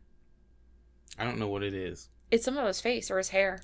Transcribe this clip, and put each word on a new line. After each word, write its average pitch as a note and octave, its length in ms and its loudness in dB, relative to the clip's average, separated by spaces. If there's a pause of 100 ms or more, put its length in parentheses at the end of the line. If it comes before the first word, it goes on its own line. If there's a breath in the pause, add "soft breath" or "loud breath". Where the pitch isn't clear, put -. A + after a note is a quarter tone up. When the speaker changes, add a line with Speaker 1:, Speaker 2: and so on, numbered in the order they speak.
(1160)
Speaker 1:
I G#2+ 60 -4
don't A#2 140 -2
know G#2+ 100 0
what G2+ 160 -2
it G2 100 -2
is. F#2 360 -6 (220)
Speaker 2:
It's A#3 140 6
some C4+ 120 0
of C4+ 100 0
his F#3+ 140 0
face A#3 280 0
or F#3+ 80 0
his F#3+ 120 0
hair. F#3+ 340 2